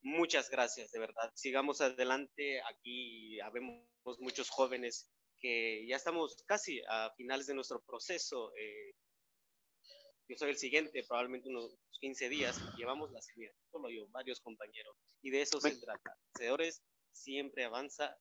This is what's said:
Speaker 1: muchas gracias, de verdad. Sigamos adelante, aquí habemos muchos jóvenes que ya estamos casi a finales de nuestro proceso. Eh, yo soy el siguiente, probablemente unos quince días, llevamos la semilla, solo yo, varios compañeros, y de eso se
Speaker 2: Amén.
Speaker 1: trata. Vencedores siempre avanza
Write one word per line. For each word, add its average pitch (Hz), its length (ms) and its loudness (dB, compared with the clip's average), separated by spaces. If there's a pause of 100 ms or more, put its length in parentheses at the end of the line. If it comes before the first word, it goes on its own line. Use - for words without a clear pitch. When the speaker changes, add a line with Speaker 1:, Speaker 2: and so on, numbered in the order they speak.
Speaker 1:
muchas 156 460 4
gracias, 120 440 2
de 117 80 -2
verdad. 113 340 -2
Sigamos 135 460 2
adelante, 131 800 4
aquí 113 760 -8
habemos 120 440 -6 (360)
muchos 127 280 -2
jóvenes 123 640 2 (280)
que 113 480 0
ya 127 100 2
estamos 165 500 0
casi 196 420 2
a 110 280 0
finales 131 300 -2
de 139 80 -2
nuestro 131 280 -4
proceso. 123 760 -4
Eh, 104 380 -10 (1300)
yo 131 100 -8
soy 143 120 2
el 135 60 2
siguiente, 143 500 2
probablemente 123 440 -2
unos 117 260 -4 (240)
quince 135 280 -2
días, 131 300 2 (180)
llevamos 135 360 -2
la 120 80 -12
semilla, 113 320 -14 (180)
solo 143 200 -6
yo, 110 180 -8
varios 127 320 -6
compañeros, 107 560 -14 (260)
y 135 80 -4
de 139 120 4
eso 143 180 2
se 143 80 8
Speaker 2:
Amén. 135 120 2
Speaker 1:
trata. - 360 -8 (180)
Vencedores 143 480 0 (300)
siempre 139 520 -4
avanza 139 560 -4